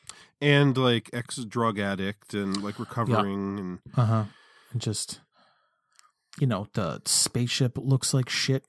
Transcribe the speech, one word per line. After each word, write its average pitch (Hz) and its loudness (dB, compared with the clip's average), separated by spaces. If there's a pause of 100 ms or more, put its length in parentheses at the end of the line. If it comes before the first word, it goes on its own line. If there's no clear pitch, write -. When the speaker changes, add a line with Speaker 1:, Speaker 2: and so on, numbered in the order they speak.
(400)
Speaker 1:
And, 143 6
like, 123 2
ex-drug 113 -2
addict 98 -4
and, 98 -2
like, 104 -6
Speaker 2:
Yeah. 120 -8
Speaker 1:
recovering 101 0
and 90 -8 (160)
Speaker 2:
Uh-huh. 110 2 (480)
And 117 -4
just, - -6 (1160)
you 143 2
know, 104 -2
the 80 -4
spaceship - 0
looks 135 2
like 131 0
shit - 0